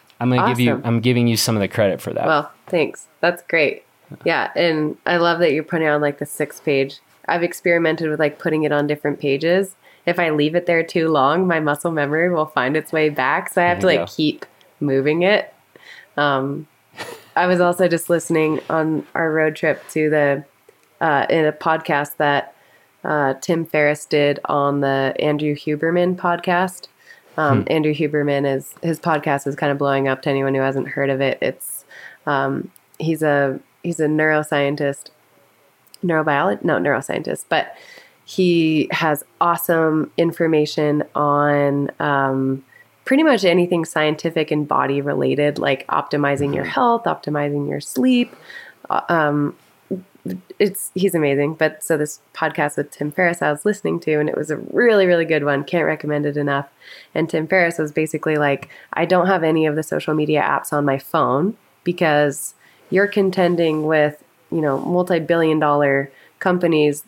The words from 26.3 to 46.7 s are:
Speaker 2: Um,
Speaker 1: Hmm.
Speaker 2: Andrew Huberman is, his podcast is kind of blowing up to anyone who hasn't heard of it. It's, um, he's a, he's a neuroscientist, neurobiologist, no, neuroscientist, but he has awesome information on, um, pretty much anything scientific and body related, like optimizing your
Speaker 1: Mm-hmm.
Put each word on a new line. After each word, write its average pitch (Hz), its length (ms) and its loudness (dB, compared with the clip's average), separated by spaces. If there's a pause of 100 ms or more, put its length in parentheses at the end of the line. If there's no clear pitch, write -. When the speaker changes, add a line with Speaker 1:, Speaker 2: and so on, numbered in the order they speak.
Speaker 2:
Um, 143 260 2
Speaker 1:
Hmm. - 100 -2
Speaker 2:
Andrew 156 220 2
Huberman 143 520 0
is, 135 360 -4
his 165 160 -4
podcast 151 480 -2
is 139 100 -6
kind 147 140 -2
of 139 80 -2
blowing 139 300 0
up 131 140 -2
to 151 80 -2
anyone 135 240 0
who 135 80 0
hasn't 135 260 -2
heard 139 220 -2
of 135 100 -2
it. 139 220 -2
It's, - 420 -6 (420)
um, 139 440 -2 (280)
he's 160 240 -2
a, 143 380 0 (220)
he's 170 180 -6
a 156 60 0
neuroscientist, 151 1040 0 (920)
neurobiologist, 160 600 0
no, 151 140 2
neuroscientist, 139 680 -4
but - 280 -2 (480)
he 165 640 2
has 156 320 0 (180)
awesome 165 760 0
information 151 880 0 (100)
on, 143 760 2 (100)
um, 135 640 0 (400)
pretty 269 180 2
much 247 220 4
anything 175 400 2
scientific 156 640 -2
and 151 160 0
body 139 340 0
related, 143 600 0
like 139 260 -2
optimizing 143 680 0
your 147 100 -2
Speaker 1:
Mm-hmm. - 80 -8